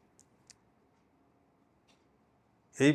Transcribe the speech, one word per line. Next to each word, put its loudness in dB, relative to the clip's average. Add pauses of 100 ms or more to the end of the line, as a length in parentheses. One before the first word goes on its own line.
(2750)
এই 12